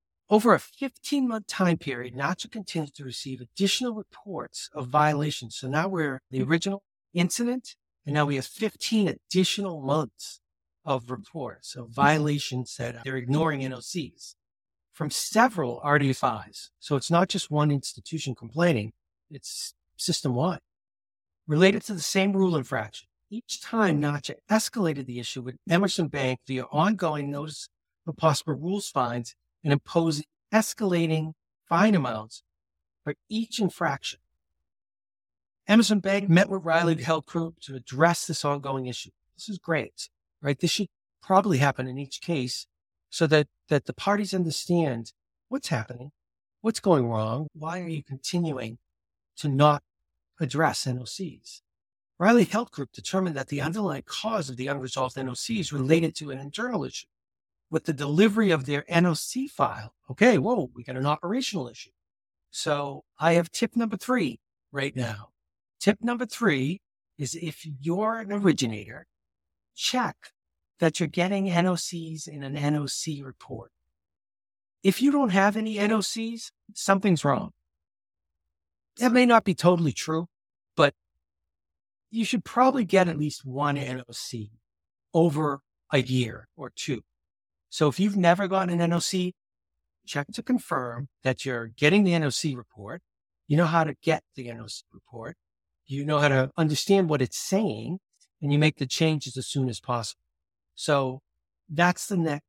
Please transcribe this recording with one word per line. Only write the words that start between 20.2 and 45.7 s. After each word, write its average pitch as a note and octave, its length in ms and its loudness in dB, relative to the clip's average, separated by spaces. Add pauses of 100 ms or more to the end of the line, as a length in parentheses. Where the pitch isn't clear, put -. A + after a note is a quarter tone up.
Related F#3 360 4
to A3 100 -8
the E3 80 -8
same G3 320 0
rule F#3+ 220 2
infraction, B2 520 -6 (220)
each - 320 -10
time F#3 400 2
nacha D3 340 -4 (140)
escalated E3+ 560 0
the A#2+ 140 -8
issue B2 220 -8
with B2+ 140 -10 (140)
Emerson F3+ 380 2
Bank C3 400 -2
via B2+ 240 -4
ongoing D#3 580 0
notice D3 380 -10 (400)
of D#3+ 100 -8
possible D#3 360 0
rules F3 360 -4
fines A#2+ 460 -4 (280)
and D3 80 2
imposing D3+ 540 0 (260)
escalating E3 800 0 (360)
fine G3+ 240 6
amounts A#2 480 -2 (600)
for D3 100 -6 (160)
each A3+ 300 -4
infraction. - 600 -4 (1500)
Emerson G#3+ 320 6
Bank G3 280 0
met F3+ 220 8
with F#3+ 140 -4
Riley E3 380 2
Health D#3+ 260 0
Group E3 340 -6
to C3+ 140 -14
address C#3+ 500 2
this - 180 -6
ongoing C#3 440 -2
issue. - 240 -10 (240)
This - 140 -14
is F#3+ 100 -8
great, - 500 -4 (320)
right? C#3+ 180 -2
This E3+ 120 2
should G3+ 160 -2 (340)
probably F#3+ 380 4
happen C3+ 280 2
in C3 120 -8
each C#3 220 -12
case C3 440 -4 (460)
so E3 160 0
that, D3+ 200 4 (200)
that C#3+ 180 2
the - 80 -8
parties G3+ 400 0
understand D#3+ 800 0 (380)
what's C4+ 180 -6
happening, B2 440 -6 (500)